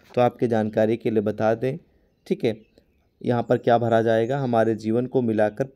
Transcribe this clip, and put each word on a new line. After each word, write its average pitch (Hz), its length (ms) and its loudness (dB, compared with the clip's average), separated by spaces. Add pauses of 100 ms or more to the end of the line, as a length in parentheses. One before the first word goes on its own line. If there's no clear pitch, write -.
(120)
तो 123 100 0
आपके 123 260 0
जानकारी 110 500 0
के 120 140 -4
लिए 110 120 0
बता 107 320 0
दें, 131 220 -4 (500)
ठीक 190 180 -4
है, 110 100 -2 (640)
यहाँ 120 220 -2
पर 123 160 2
क्या 120 180 4
भरा 113 240 2
जाएगा, 113 380 0
हमारे 113 380 2
जीवन 110 300 -2
को 127 160 0
मिलाकर 107 420 0 (100)